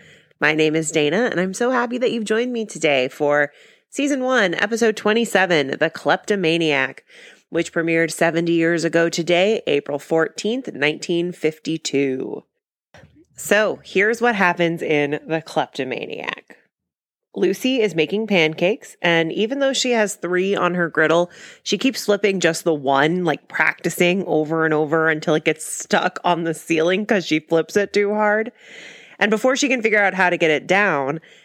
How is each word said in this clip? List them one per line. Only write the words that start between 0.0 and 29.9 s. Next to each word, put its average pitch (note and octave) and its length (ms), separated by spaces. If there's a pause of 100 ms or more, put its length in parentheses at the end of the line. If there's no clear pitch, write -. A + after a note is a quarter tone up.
My D3+ 140
name D#3 240
is D#3+ 140
Dana, D#3+ 380
and E3+ 120
I'm F#3+ 120
so A#3+ 180
happy B3 260
that A#3+ 160
you've A3+ 100
joined A#3 300
me A3+ 120
today D3 440
for D3 420 (380)
Season C4+ 340
one, A#3+ 300
Episode A3 420
twenty-seven, F#3+ 840
The D#3+ 100
Kleptomaniac, D#3+ 1120 (460)
which E3 240
premiered E3 380
seventy E3+ 420
years E3 320
ago E3 240
today, F3 580
April C#3+ 320
fourteenth, G3+ 720
nineteen E3+ 600
fifty-two. C#3 1120 (880)
So, G3+ 480
here's G#3+ 380
what A#3+ 140
happens F3 460
in D3 460
The D#3+ 140
Kleptomaniac. - 1160 (760)
Lucy G3+ 460
is F#3+ 140
making F#3+ 320
pancakes, E3+ 720
and E3 300
even A3 260
though C4+ 160
she B3+ 180
has G#3+ 240
three F3+ 400
on F3 200
her F3 120
griddle, E3 440 (320)
she G3+ 160
keeps B3+ 260
flipping G3+ 340
just E3 240
the E3 100
one, D3 520
like, D3+ 220
practicing F3 760
over D#3+ 400
and D#3 80
over D#3 360
until D#3 240
it D#3 100
gets D#3 220
stuck - 580
on F3 200
the E3 100
ceiling E3+ 540
'cause G3 180
she D#3 140
flips D#3+ 360
it G3+ 160
too G3+ 220
hard. G#3+ 380 (640)
And G#3 140
before B3+ 240
she C#4 120
can B3 140
figure G#3 220